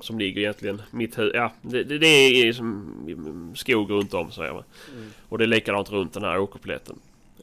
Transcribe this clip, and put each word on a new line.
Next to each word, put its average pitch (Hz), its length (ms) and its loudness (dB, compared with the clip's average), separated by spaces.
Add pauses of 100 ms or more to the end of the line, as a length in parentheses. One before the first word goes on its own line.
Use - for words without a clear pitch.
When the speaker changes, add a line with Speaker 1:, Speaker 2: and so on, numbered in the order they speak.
Speaker 1:
som 113 180 -8
ligger 101 220 -2
egentligen 104 500 -4
mitt 117 280 -6
hu-, 107 160 2
ja, 117 180 0 (100)
det, 120 220 -2
det, 147 140 -4
det 160 80 4
är 131 460 8
som 85 1040 -8
skog 107 340 0
runt 101 240 0
om, 87 160 -4
så 85 140 -10
jag. - 200 -8 (320)
Speaker 2:
Mm. 110 140 -16 (180)
Speaker 1:
Och 110 100 -6
det 113 60 4
är 110 40 4
likadant 107 420 2
runt 95 220 -2
den 101 120 -8
här 90 140 0
åkerplätten. - 600 -6 (440)